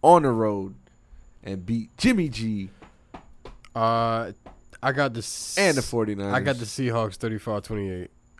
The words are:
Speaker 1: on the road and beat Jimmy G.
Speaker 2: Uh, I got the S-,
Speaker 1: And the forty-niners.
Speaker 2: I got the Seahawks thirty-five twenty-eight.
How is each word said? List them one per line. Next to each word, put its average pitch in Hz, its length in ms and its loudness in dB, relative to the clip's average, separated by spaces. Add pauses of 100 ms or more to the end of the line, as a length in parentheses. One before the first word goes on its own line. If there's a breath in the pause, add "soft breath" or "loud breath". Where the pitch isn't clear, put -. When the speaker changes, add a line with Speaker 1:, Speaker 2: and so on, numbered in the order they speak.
Speaker 1:
on 165 200 10
the 139 80 4
road 104 440 0 (680)
and 95 240 -8
beat 113 320 -4
Jimmy 196 300 2
G. 107 420 -6 (1040)
Speaker 2:
Uh, 113 580 0 (500)
I 135 100 2
got 135 220 0
the 113 60 -6
S-, - 380 -8
Speaker 1:
And 180 180 4
the 127 60 0
forty-niners. 104 520 -2
Speaker 2:
I 127 60 2
got 135 180 -2
the 117 80 -8
Seahawks 117 500 -2
thirty-five 110 460 -4
twenty-eight. 95 480 -6 (300)